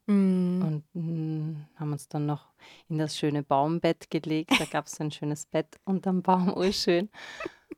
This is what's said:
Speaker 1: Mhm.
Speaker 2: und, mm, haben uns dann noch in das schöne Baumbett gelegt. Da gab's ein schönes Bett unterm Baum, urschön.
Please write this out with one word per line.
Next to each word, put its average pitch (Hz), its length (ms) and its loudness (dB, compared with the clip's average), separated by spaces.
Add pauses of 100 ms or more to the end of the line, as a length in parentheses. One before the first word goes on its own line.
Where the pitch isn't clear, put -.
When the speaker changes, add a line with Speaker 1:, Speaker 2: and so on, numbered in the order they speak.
Speaker 1:
Mhm. 185 540 4
Speaker 2:
und, 156 220 0 (100)
mm, 156 720 -4 (100)
haben 151 180 -4
uns - 160 -8
dann 147 180 -2
noch 147 260 -4 (360)
in 156 100 -2
das 151 180 -2
schöne 147 260 0
Baumbett 160 680 0
gelegt. 160 480 0
Da 160 80 -2
gab's - 340 -6
ein 151 100 -2
schönes 147 360 -6
Bett - 380 -4
unterm 185 360 0
Baum, 185 320 4
urschön. 185 560 2 (680)